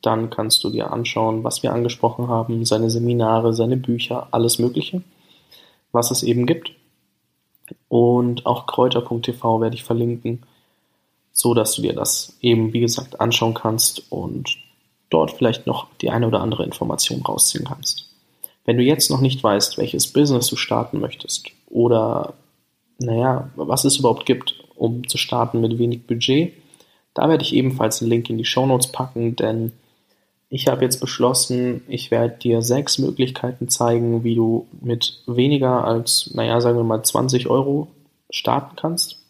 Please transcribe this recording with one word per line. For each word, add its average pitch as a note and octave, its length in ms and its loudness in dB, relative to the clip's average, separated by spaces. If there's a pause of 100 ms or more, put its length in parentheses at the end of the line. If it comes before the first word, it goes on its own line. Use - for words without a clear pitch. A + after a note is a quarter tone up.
Dann A2+ 260 0
kannst - 340 -2
du - 60 -2
dir A2 240 -4
anschauen, A2+ 500 -2
was A#2+ 200 -4
wir C3 100 0
angesprochen A#2+ 560 -2
haben, A2+ 380 -2
seine A2+ 240 2
Seminare, A#2 640 2
seine A#2 240 0
Bücher, A#2+ 520 -4
alles A#2 280 2
Mögliche, B2 420 -2 (920)
was A#2+ 200 2
es B2+ 120 -2
eben A#2+ 220 2
gibt. - 280 -2 (1160)
Und A#2+ 560 2
auch A#2+ 220 -2
kräuter B2+ 340 2
Punkt A#2 240 -6
T A#2+ 80 -4
V A2+ 280 0
werde A2+ 160 -2
ich A2+ 80 -12
verlinken, A#2 580 -2 (920)
so A#2+ 220 2
dass A2+ 220 2
du A2+ 60 -6
dir - 100 0
das - 480 -6
eben, A2+ 320 2
wie A#2 80 0
gesagt, A#2+ 400 -2
anschauen A2+ 340 2
kannst - 560 -2
und G#2+ 460 -6 (540)
dort D#3+ 200 4
vielleicht - 380 -2
noch - 180 -4 (140)
die - 100 -2
eine A#2+ 160 0
oder A2+ 140 2
andere - 240 -4
Information - 580 -4
rausziehen - 420 -2
kannst. - 440 -8 (560)
Wenn A#2+ 120 2
du B2 60 4
jetzt C#3+ 280 2
noch C3+ 100 0
nicht C3 220 0
weißt, G#2 360 2
welches - 300 -2
Business B2+ 400 2
du - 80 -6
starten A#2 420 -2
möchtest - 480 -8 (220)
oder, A#2 680 2 (640)
naja, B2+ 560 0
was C3 300 -2
es C#3 140 2
überhaupt B2 280 2
gibt, - 280 0 (200)
um A#2+ 320 -2
zu - 100 -4
starten A#2 440 -2
mit A2+ 180 0
wenig A#2+ 280 -2
Budget, C3 460 0 (600)
da - 140 2
werde D3+ 160 4
ich - 100 -4
ebenfalls B2+ 460 2
einen A#2 100 0
Link A#2 200 0
in A2+ 80 -2
die A2+ 60 -4
Shownotes B2+ 460 0
packen, A#2 460 -4
denn A2+ 360 -2 (800)
ich C3+ 140 -2
habe C3 160 2
jetzt B2 180 2
beschlossen, B2 840 0
ich - 240 -6
werde A#2 260 2
dir A#2 240 2
sechs A#2+ 380 0
Möglichkeiten B2+ 680 -2
zeigen, A#2 560 2
wie A#2 100 2
du A2+ 320 2 (160)
mit A#2+ 460 -4
weniger B2+ 560 2
als, A2+ 500 0
naja, A#2 260 2
sagen A#2+ 160 4
wir A#2 80 2
mal A2 200 0
zwanzig B2+ 440 2
Euro C#3 380 2 (440)
starten - 440 -2
kannst. - 560 -6